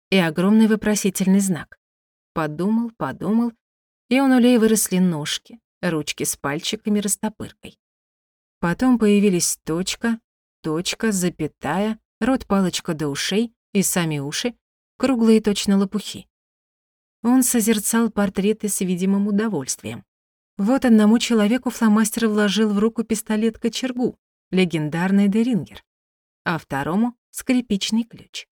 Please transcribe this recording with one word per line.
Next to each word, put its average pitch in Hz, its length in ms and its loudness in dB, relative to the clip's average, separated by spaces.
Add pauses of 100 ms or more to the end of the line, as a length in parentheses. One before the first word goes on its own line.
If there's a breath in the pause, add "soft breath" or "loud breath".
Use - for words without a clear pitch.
(100)
и 190 60 2
огромный 190 500 4
вопросительный 202 720 0
знак. 190 400 -4 (560)
Подумал, 180 600 -2
подумал, 214 560 -2 (560)
и 254 120 2
у 277 60 2
нулей 247 320 6
выросли 214 400 2
ножки, 170 640 -2 (200)
ручки 160 440 -4
с - 120 -4
пальчиками-растопыркой. 208 1400 -6 (800)
Потом 226 400 2
появились 202 680 2
точка, 190 540 -4 (440)
точка, 175 500 -4
запятая, 180 840 -4 (220)
рот 254 260 -2
палочка 185 460 0
до 147 160 -4
ушей 214 460 -4 (180)
и 196 100 2
сами 160 360 -2
уши, 147 360 -6 (420)
круглые 226 440 4
точно 202 380 0
лопухи. 202 480 -6 (960)
Он 254 220 4
созерцал 226 680 0
портреты 202 580 -2
с - 120 -6
видимым 190 480 0
удовольствием. 180 760 -6 (540)
Вот 247 260 0
одному 220 360 6
человеку 233 500 0
фломастер 220 580 0
вложил 208 420 0
в 202 100 0
руку 226 240 0
пистолет-кочергу, 226 1120 -4 (320)
легендарный 180 800 0
Дерингер, 220 540 -2 (600)
а 165 140 -4
второму — 165 560 -4 (160)
скрипичный 233 720 -2
ключ. - 500 -18